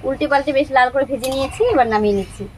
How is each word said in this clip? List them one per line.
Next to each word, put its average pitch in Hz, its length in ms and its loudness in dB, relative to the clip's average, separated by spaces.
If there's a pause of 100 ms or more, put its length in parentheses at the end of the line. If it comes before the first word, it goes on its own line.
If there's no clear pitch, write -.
উল্টে 269 240 -2
পাল্টে 277 240 2
বেশ 277 240 0
লাল 247 140 6
করে 269 140 0
ভেজে 254 300 -4
নিয়েছি, 269 360 -2
এবার 269 220 4
নামিয়ে 208 260 2
নিচ্ছি। 196 260 -8 (140)